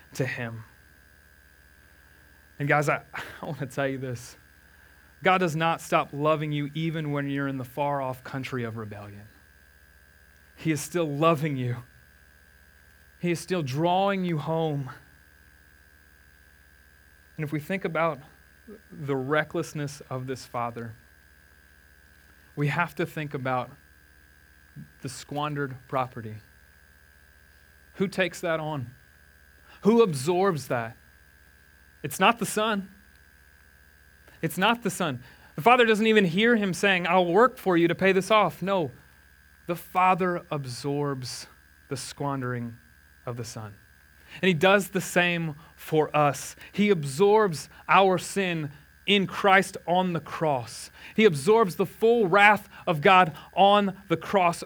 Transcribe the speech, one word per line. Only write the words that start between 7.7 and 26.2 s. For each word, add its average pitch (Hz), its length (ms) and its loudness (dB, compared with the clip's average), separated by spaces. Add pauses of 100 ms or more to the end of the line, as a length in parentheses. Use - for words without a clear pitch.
country 131 400 -8
of 113 140 -8
rebellion. 104 460 -14 (1300)
He - 160 -4
is 151 100 -2
still 170 280 -4
loving 147 480 0
you. 123 200 -4 (1400)
He 175 120 0
is 165 80 -2
still 180 240 -4
drawing 180 640 0
you 170 120 -2
home. 147 520 -4 (2500)
And 156 60 -6
if 147 80 -8
we 156 80 -4
think 190 260 -6
about 160 340 -2 (720)
the 143 240 -4
recklessness 151 960 -4
of 131 180 -8
this 131 180 -10
father, 117 460 -8 (1600)
we 147 120 -2
have 165 280 -2
to 175 100 -2
think 151 280 -8
about 127 380 -4 (1300)
the 139 80 -10
squandered 143 680 -8 (120)
property. 123 480 -6 (1600)